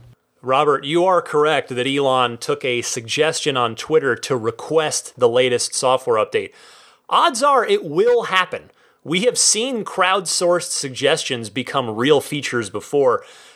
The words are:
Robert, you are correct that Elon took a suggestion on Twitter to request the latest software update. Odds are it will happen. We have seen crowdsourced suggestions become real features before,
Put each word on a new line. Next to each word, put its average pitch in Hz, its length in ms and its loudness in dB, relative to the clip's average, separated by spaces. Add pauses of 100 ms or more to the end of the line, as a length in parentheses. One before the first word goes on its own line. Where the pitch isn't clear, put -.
(420)
Robert, 139 420 2
you 170 220 2
are 175 160 4
correct 151 480 0
that 123 160 -2
Elon 131 520 2
took - 260 -4
a 123 180 -2
suggestion 143 760 -2
on 117 180 0
Twitter 139 400 0
to 135 220 -4
request 135 800 -2
the 123 120 2
latest 123 460 0
software 127 500 0
update. 98 260 -4 (580)
Odds 254 340 2
are 277 220 4
it 202 200 0
will 208 400 2
happen. 180 460 -2 (320)
We 180 200 -2
have 247 160 0
seen 233 460 0
crowdsourced 180 840 0
suggestions 135 800 -2
become 120 440 -4
real 131 260 4
features 123 500 -6
before, 120 520 0 (340)